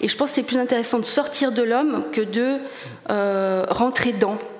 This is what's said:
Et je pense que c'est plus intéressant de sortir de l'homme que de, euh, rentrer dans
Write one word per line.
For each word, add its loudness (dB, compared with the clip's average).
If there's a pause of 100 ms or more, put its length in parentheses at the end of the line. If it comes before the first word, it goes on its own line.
Et 0
je -2
pense 0
que -2
c'est 2
plus -2
intéressant 2
de -2
sortir 0
de 2
l'homme 2
que 0
de, 0 (540)
euh, 0
rentrer 2
dans 0 (240)